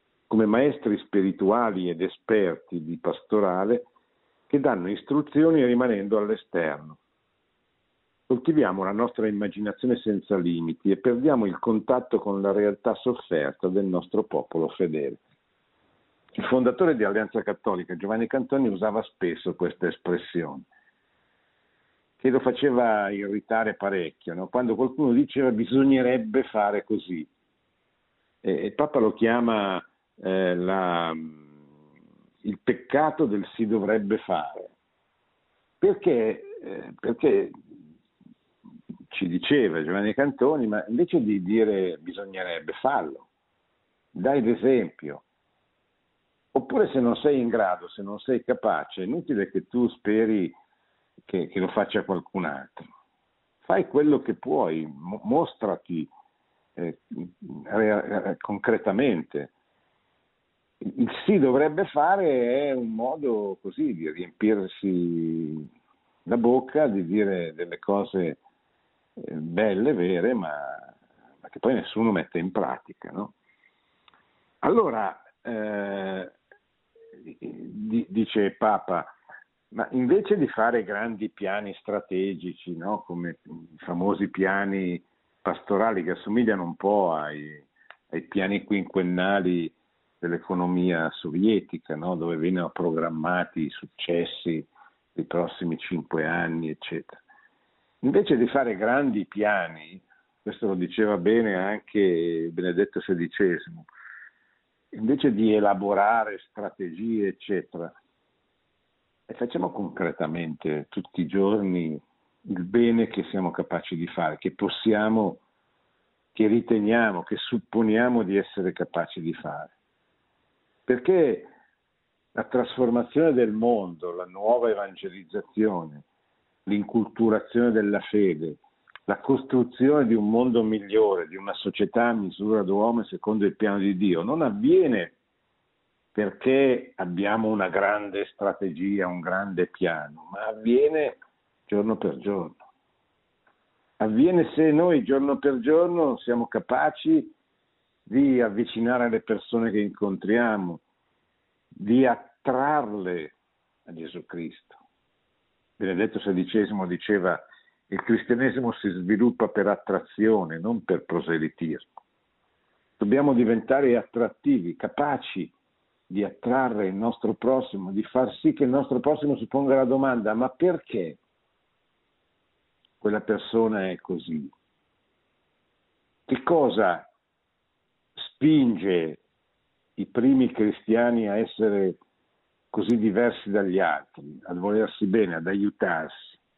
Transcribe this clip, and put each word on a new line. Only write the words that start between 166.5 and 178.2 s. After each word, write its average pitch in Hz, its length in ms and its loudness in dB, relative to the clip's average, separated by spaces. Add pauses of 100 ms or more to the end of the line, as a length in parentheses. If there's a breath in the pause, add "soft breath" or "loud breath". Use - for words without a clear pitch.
il 95 60 -4
nostro 110 400 -2
prossimo, 113 580 -2
di 104 100 -2
far 127 320 0
sì 156 180 2
che 151 120 0
il 127 60 2
nostro 135 280 0
prossimo 147 380 0
si 113 100 -10
ponga 135 300 2
la 135 80 4
domanda: 123 500 0
"Ma 123 140 0
perché 131 680 -2 (1800)
quella 107 220 -2
persona 107 680 0
è 90 120 -4
così?" 78 500 -8 (1700)
Che - 180 -2
cosa 104 600 2 (1080)
spinge 98 1080 2 (760)